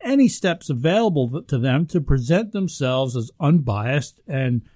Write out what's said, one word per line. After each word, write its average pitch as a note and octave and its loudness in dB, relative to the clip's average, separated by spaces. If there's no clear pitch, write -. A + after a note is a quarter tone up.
any C4+ 4
steps - -2
available D#3 0
th-, C3 -8
to C3 -2
them C3+ 0
to F3 -2
present D3 0
themselves C3+ -2
as A#2+ -4
unbiased C3+ 0
and C3 -2